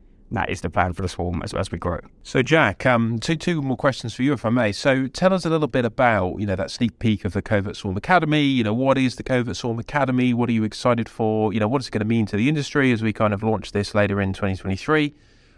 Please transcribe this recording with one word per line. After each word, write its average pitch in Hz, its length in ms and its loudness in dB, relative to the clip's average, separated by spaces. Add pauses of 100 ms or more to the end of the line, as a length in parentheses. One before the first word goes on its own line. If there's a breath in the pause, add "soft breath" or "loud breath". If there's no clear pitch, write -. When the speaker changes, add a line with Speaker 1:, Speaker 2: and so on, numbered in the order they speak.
(300)
Speaker 1:
And 117 80 -4
that - 120 -2
is - 120 -6
the 87 80 -4
plan 90 240 0
for 92 80 -8
the 92 80 -2
Swarm 90 340 -4
as, - 100 -8
as - 200 -4
we 90 40 -4
grow. 85 220 -4 (240)
Speaker 2:
So - 180 0
Jack, 131 440 2
um, 117 340 2
two, 165 160 -2
two 160 260 -2
more 131 140 -2
questions 127 380 -2
for 127 100 -2
you, 143 80 4
if 117 140 -2
I 110 40 0
may. 117 220 2
So 135 360 2
tell 185 260 0
us 180 120 0
a 165 40 -2
little 156 180 0
bit 123 160 0
about, 110 540 2
you 104 80 -4
know, 98 100 0
that - 160 -4
sneak - 280 -2
peek 107 260 0
of 92 80 -4
the 98 80 -2
Covert 101 340 -2
Swarm 95 220 -6
Academy. 151 460 2
You 131 200 2
know, 104 100 0
what 135 240 2
is 127 200 0
the - 60 -8
Covert 123 340 -2
Swarm 117 200 -4
Academy? 127 560 0
What 117 140 2
are 120 60 2
you 110 100 2
excited 113 460 0
for? 107 420 0
You 110 80 -2
know, 104 80 2
what 135 140 0
is - 80 -10
it - 20 -16
gonna 110 140 -2
mean 113 220 2
to 104 100 -2
the 113 100 2
industry 143 460 2
as 110 100 0
we 110 80 0
kind 104 220 0
of 104 100 -2
launch 110 300 -2
this 101 200 -2
later 101 280 2
in 95 100 0
twenty 95 240 -2
twenty-three? 147 580 -2 (440 soft breath)